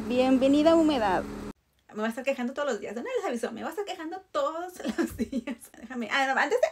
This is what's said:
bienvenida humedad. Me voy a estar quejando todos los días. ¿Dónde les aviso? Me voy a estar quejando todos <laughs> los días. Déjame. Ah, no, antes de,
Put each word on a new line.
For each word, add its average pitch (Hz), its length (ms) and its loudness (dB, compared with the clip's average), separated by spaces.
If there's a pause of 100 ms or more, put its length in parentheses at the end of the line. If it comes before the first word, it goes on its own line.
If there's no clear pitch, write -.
bienvenida 262 640 6
humedad. 262 480 4 (640)
Me - 60 -20
voy 214 120 -4
a - 20 -2
estar 247 160 -6
quejando 269 300 -2
todos 294 140 -2
los 214 120 -2
días. - 140 -8
¿Dónde 294 220 -6
les 392 100 -2
aviso? 240 260 -4
Me 214 100 -10
voy 254 60 -6
a - 20 -6
estar 392 140 -6
quejando 359 360 -8 (120)
todos 320 400 -2 (120)
<laughs> - 140 -4
los - 200 -2
días. 240 380 -6 (220)
Déjame. 240 340 -8
Ah, 269 140 2
no, 269 140 2
antes 294 200 2
de, 640 120 4